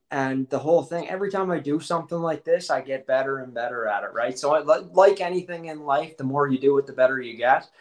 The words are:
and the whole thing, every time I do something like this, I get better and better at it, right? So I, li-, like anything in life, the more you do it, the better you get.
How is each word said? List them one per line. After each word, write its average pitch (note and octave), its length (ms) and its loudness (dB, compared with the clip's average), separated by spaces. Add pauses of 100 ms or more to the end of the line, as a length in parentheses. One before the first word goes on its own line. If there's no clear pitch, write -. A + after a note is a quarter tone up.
(100)
and C3+ 400 -2
the C#3 80 -2
whole D3+ 240 2
thing, E3+ 260 -8
every F#3+ 220 -4
time F#3+ 200 -2
I E3 100 -2
do C#3+ 180 -2
something E3 400 -6
like E3 240 -4
this, F3 280 -2
I C3 100 0
get C3+ 260 -8
better C3+ 320 0
and B2+ 160 -12
better A#2 320 -4
at G2+ 160 -2
it, G2 100 -8
right? B2 240 -4
So C#3+ 160 0
I, D3+ 100 2
li-, D#3+ 300 2
like F#3+ 280 8
anything F3 460 -6
in D3+ 180 -12
life, D3+ 320 -2
the C3+ 80 -8
more C#3 240 2
you C3 100 2
do C#3 200 4
it, C#3 80 0
the C3+ 60 -14
better B2+ 280 2
you A2+ 160 -10
get. A#2+ 320 2 (120)